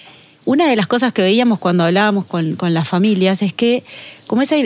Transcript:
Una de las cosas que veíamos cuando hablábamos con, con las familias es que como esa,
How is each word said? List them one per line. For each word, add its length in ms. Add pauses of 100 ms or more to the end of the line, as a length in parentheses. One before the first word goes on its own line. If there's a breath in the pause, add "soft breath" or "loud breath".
(440 loud breath)
Una 240
de 80
las 120
cosas 260
que 80
veíamos 380
cuando 260
hablábamos 400
con, 300
con 180
las 160
familias 520
es 120
que 300 (440 loud breath)
como 140
esa, 140 (100)